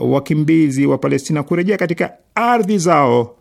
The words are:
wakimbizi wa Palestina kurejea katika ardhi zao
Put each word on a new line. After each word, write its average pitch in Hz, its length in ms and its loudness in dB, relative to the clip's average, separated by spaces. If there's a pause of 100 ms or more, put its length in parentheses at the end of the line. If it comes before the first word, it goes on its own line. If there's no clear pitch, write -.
wakimbizi 147 840 0
wa 139 120 0
Palestina 143 460 -2
kurejea 180 340 -2
katika 170 360 -4 (220)
ardhi 220 420 0
zao 139 640 2